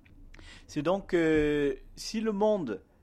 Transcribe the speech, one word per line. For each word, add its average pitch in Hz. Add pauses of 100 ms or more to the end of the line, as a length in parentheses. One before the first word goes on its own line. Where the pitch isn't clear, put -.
(680)
c'est -
donc, 190
euh, 151 (200)
si -
le 220
monde 196 (220)